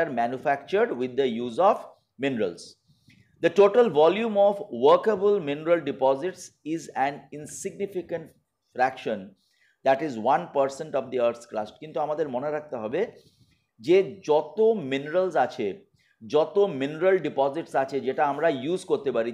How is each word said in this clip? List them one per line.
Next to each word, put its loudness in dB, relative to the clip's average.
are 0
manufactured -2
with -4
the 2
use -8
of 2
minerals। -4
The 4
total 8
volume 4
of 2
workable 4
mineral 0
deposits 0
is -8
an -4
insignificant -10
fraction, -2
that 2
is -6
one 0
percent -2
of -6
the -2
earth's -4
crust। -8
কিন্তু -10
আমাদের -4
মনে -4
রাখতে -10
হবে -4
যে 6
যত 0
মিনারেলস -2
আছে, -6
যত 2
মিনারেল 0
ডিপোজিটস -2
আছে -4
যেটা 0
আমরা 0
ইউজ -2
করতে 0
পারি, 0